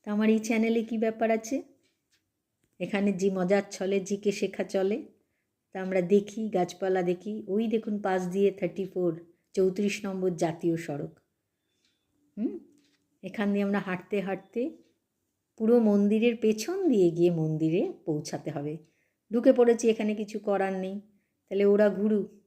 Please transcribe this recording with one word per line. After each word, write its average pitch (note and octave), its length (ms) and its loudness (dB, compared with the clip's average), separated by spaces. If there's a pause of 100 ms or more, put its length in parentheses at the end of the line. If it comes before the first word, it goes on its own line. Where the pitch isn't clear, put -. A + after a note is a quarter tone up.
তা G#3 100 -8
আমার A3 160 2
এই A3 100 4
চ্যানেলে A3+ 460 0
কী A3+ 140 -6
ব্যাপার A3+ 320 0
আছে, A3+ 320 -2 (1160)
এখানে G3 320 -2
যে F#3+ 180 0
মজার F#3+ 400 2
ছলে G3 300 -2
জিকে G3+ 320 -2
শেখা G3 320 -4
চলে, G3 380 -2 (720)
তা F#3+ 100 -8
আমরা F#3+ 180 0
দেখি, G3+ 480 0
গাছপালা F#3 540 0
দেখি। G#3 440 -4
ওই G#3+ 220 -2
দেখুন, G#3+ 340 -2
পাশ F#3 240 0
দিয়ে G3 240 2
থার্টি F#3 340 -6
ফোর, F3 400 -4 (280)
চৌত্রিশ G3+ 540 0
নম্বর F#3 300 -2
জাতীয় E3 400 -2
সড়ক। D#3+ 420 -8 (1200)
হুম, E4+ 200 -4 (640)
এখান G3+ 300 -4
দিয়ে G3+ 120 0
আমরা G3+ 140 0
হাঁটতে F#3 420 -4
হাঁটতে G3 580 -6 (760)
পুরো A3+ 240 4
মন্দিরের G#3+ 560 4
পেছন D#4 520 0
দিয়ে F#3+ 220 6
গিয়ে E3+ 200 4
মন্দিরে D#3+ 640 0 (120)
পৌঁছাতে D3+ 460 -6
হবে। D3+ 280 -8 (540)
ঢুকে B3 200 6
পড়েছি, A#3 380 4
এখানে G#3+ 240 -2
কিছু G#3 240 -8
করার G3 340 0
নেই, F#3+ 280 -6 (480)
তাহলে G3 160 0
ওরা G3+ 240 6
ঘুরুক G3+ 380 0 (200)